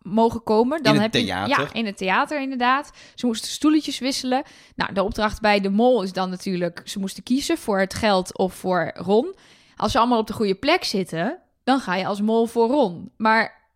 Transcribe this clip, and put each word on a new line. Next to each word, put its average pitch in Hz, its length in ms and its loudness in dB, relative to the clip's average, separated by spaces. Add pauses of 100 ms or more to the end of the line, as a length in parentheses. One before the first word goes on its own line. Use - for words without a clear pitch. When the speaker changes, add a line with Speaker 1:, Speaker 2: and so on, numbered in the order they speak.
Speaker 1:
mogen 226 400 2
komen. 247 400 2
Dan 214 120 4
Speaker 2:
In 208 60 4
het 220 120 0
Speaker 1:
heb 233 100 2
je, - 60 0
Speaker 2:
theater. 101 360 0
Speaker 1:
ja, - 80 -8
in 226 140 -4
het 202 100 -6
theater 254 440 -2
inderdaad. 269 500 -2 (240)
Ze - 120 -6
moesten 240 240 -4
stoeletjes 302 480 0
wisselen. 262 440 -2 (340)
Nou, - 160 -4
de 190 100 0
opdracht 214 380 -2
bij 208 200 4
de 196 100 -2
mol 226 320 4
is 190 100 -6
dan 185 180 -4
natuurlijk... 175 540 -4
ze - 140 -10
moesten 190 240 -8
kiezen 285 360 0
voor 196 220 -2
het 190 140 0
geld 190 440 0
of 185 160 0
voor 180 400 -2
Ron. 220 400 0 (420)
Als - 160 -2
ze 262 60 2
allemaal 240 200 4
op 220 80 0
de 214 60 -12
goede 196 220 0
plek 190 300 0
zitten... 190 540 -4 (260)
dan 262 160 2
ga 185 140 -4
je 185 120 -2
als 202 140 -4
mol 220 260 2
voor 226 220 0
Ron. 240 480 0
Maar 220 460 0 (140)